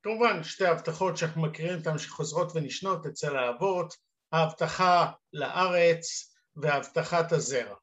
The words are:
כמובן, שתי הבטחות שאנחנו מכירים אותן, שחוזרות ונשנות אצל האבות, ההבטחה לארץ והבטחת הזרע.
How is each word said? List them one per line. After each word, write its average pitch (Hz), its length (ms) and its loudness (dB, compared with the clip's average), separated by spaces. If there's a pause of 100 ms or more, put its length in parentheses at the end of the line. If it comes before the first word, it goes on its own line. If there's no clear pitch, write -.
כמובן, 214 400 2
שתי - 220 -2
הבטחות 165 520 0
שאנחנו 160 240 -2
מכירים 160 360 -4
אותן, 160 200 -4
שחוזרות 160 580 -4
ונשנות 160 500 -4
אצל 147 320 -6
האבות, 165 560 -2 (380)
ההבטחה 165 800 4 (220)
לארץ 170 1000 0 (220)
והבטחת 156 760 0
הזרע. 123 520 -2